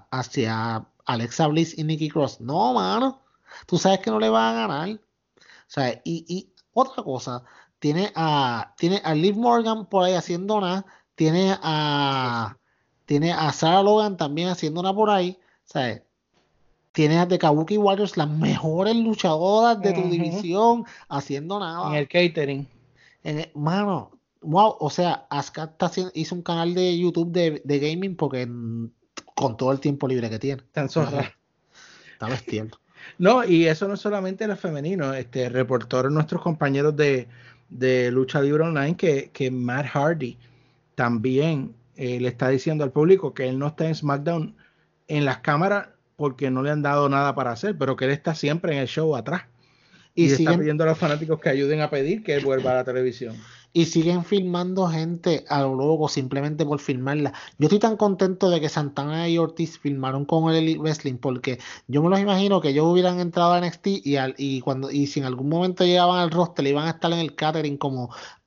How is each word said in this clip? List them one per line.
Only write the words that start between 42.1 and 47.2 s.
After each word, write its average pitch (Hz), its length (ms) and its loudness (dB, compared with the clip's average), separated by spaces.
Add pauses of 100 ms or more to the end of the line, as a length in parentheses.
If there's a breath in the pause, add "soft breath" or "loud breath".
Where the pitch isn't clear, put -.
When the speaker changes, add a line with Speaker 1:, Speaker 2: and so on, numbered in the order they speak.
Speaker 2:
le 123 80 0
está 127 200 -2
diciendo 147 360 0
al 131 80 -4
público 160 420 4
que 127 140 -4
él 131 100 -4
no 143 80 -2
está 156 220 -2
en 160 80 -2
SmackDown 151 580 -4 (540 soft breath)
en 147 160 0
las 131 140 -2
cámaras 185 500 0 (340)
porque 135 300 -2
no 131 100 -2
le 143 80 -2
han 151 120 -2
dado 143 260 2
nada 139 260 2